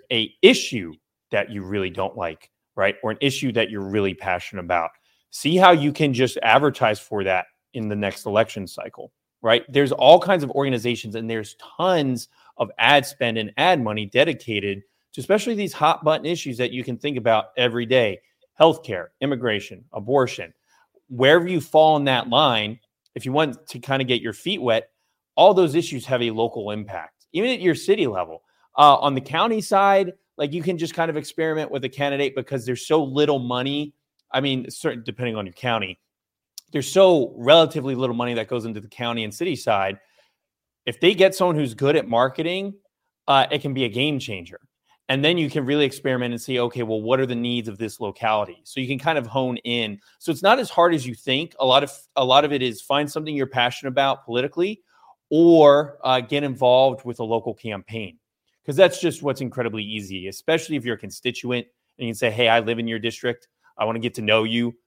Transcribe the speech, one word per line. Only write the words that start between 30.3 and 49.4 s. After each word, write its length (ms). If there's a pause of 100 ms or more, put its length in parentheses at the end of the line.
like, 160
you 100
can 160
just 160
kind 160
of 60
experiment 540
with 140
a 40
candidate 480
because 280
there's 220
so 160
little 380
money. 540 (380)
I 80
mean, 300
certain, 340
depending 320
on 100
your 60
county, 480 (720)
there's 180
so 460
relatively 580
little 220
money 180
that 140
goes 160
into 160
the 80
county 340
and 100
city 220
side. 440 (880)
If 120
they 160
get 200
someone 220
who's 180
good 200
at 140
marketing, 640 (540)
uh, 220
it 100
can 140
be 100
a 40
game 300
changer. 420 (480)
And 160
then 140
you 120
can 160
really 180
experiment 480
and 80
see, 180
okay, 240
well, 180
what 200
are 60
the 80
needs 340
of 100
this 220
locality? 640
So 160
you 80
can 100
kind 200
of 80
hone 320